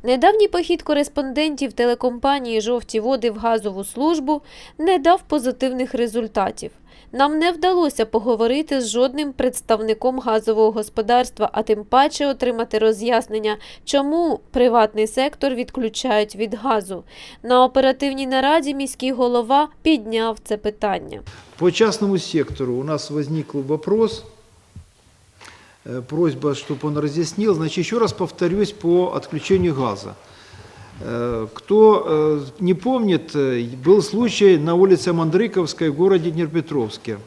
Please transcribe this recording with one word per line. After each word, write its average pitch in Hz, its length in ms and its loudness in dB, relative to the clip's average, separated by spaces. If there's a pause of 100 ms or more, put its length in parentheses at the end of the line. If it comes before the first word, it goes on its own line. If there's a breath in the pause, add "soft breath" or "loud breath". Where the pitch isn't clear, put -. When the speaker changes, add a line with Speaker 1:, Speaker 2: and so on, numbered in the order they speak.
Speaker 1:
Недавній 339 440 4
похід 349 340 -2
кореспондентів 285 920 -2
телекомпанії 240 880 0
«Жовті 226 380 -4
води» 233 320 -2
в 208 60 -10
газову 214 460 -2
службу 294 580 -2 (360 loud breath)
не 359 220 2
дав 339 220 4
позитивних 254 720 -2
результатів. 220 800 -4 (400 soft breath)
Нам 285 280 2
не 339 120 2
вдалося 339 540 0
поговорити 240 760 0
з 226 80 -4
жодним 262 440 -2
представником 247 840 -2
газового 220 520 2
господарства, 220 840 0
а 208 100 -2
тим 208 200 0
паче 285 440 2
отримати 247 500 -2
роз'яснення, 214 800 0 (280 loud breath)
чому 294 540 0 (120)
приватний 226 560 2
сектор 269 480 -2
відключають 220 800 -2
від 208 180 -6
газу. 202 500 -4 (400 loud breath)
На 247 200 4
оперативній 269 640 0
нараді 269 460 2
міський 269 380 -4
голова 247 580 2 (120)
підняв 226 600 0
це 214 140 -4
питання. 208 640 -6 (360 loud breath)
Speaker 2:
По 175 140 2
частному 202 460 2
сектору 135 560 -4
у 127 100 -4
нас 151 260 -4
возник 147 440 -4
вопрос 156 680 -2 (1600 loud breath)
Э, 123 240 -10
просьба, 147 460 -2
чтоб 139 320 -8
он 151 120 -2
разъяснил. 165 580 0
Значит, 156 220 -4
ещё 220 220 -2
раз 220 140 0
повторюсь 190 580 -2
по 175 440 0
отключению 170 580 0
газа. 101 420 -4 (840 loud breath)
Э, 117 520 -6
кто, 214 540 6
э, 151 400 0 (140)
не 185 160 2
помнит, 226 580 0
э, 131 300 0 (200)
был 185 200 6
случай 196 540 4
на 160 180 0
улице 185 380 4
Мандрыковской 165 760 0
в 139 60 -4
городе 175 340 2
Днепропетровске. 147 960 -4